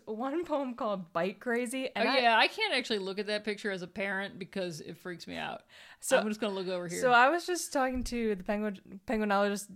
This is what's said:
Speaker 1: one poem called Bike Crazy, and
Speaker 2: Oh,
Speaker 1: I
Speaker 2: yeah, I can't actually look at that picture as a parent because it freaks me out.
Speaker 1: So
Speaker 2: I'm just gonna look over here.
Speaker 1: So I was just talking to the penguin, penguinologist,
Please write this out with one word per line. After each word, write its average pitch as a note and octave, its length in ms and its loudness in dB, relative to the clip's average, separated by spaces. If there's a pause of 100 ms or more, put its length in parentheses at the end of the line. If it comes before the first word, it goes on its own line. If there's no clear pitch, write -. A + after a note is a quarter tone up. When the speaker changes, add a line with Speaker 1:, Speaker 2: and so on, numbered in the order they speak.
Speaker 1:
one C4+ 380 -2
poem C#4+ 300 -2
called G#3 380 -4
Bike F#3 280 0
Crazy, B3 540 -2
and G#3 140 2
Speaker 2:
Oh, C4+ 40 4
Speaker 1:
I C#4 60 4
Speaker 2:
yeah, A#3 200 6
I F4 100 6
can't G#4 260 -2
actually B3 260 0
look F#3+ 200 -6
at G3+ 60 -4
that G#3 180 -4
picture G#3 260 -4
as F#3 120 -4
a F3+ 40 -8
parent G3 520 -4
because F3+ 420 -6
it - 160 -12
freaks F3 320 -12
me E2+ 80 -8
out. - 260 -6 (380)
Speaker 1:
So - 180 4
Speaker 2:
I'm G#3 100 2
just G#3 120 -4
gonna G#3 140 -2
look F#3+ 140 -4
over F3 200 -4
here. F3 120 -4
Speaker 1:
So B3+ 120 4
I A#3+ 160 10
was E4+ 180 0
just F4 260 -4
talking B3+ 320 0
to A3+ 300 0
the F#3 80 -6
penguin, G#3 640 -4
penguinologist, G3+ 680 2